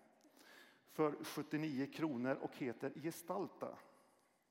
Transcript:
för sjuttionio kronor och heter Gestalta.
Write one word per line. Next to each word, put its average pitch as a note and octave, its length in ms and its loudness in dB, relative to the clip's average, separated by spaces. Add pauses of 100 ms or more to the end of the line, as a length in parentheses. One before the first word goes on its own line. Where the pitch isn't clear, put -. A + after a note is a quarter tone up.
(920)
för D3+ 320 4
sjuttionio D3 640 0
kronor C3+ 480 2
och - 220 -4
heter C3+ 380 -2
Gestalta. D#3+ 840 -2 (720)